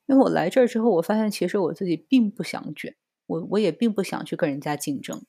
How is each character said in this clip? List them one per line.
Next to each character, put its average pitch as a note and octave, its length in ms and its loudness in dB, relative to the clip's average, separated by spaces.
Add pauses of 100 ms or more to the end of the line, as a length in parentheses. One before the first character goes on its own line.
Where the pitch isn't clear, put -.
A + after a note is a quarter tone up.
因 C4+ 100 4
为 C4+ 80 8
我 F#3 40 4
来 D#3+ 220 2
这 C4+ 100 4
儿 B3 60 6
之 A3+ 140 -2
后， A#3 100 2
我 E3+ 120 2
发 G#3 120 -2
现 G#3+ 160 0
其 F3 160 -2
实 F3+ 120 -2
我 D#3+ 140 0
自 E3+ 140 -8
己 E3+ 100 0
并 A#3 320 2
不 - 140 -6
想 - 320 -8
卷， - 220 -14 (300)
我， E3 260 -4
我 F#3+ 80 2
也 G3+ 100 2
并 A3+ 220 0
不 G3+ 100 -2
想 - 220 -6
去 E3+ 100 -8
跟 E3 160 0
人 C#3 100 -4
家 D3 140 -4
竞 D3 260 -6
争。 - 280 -12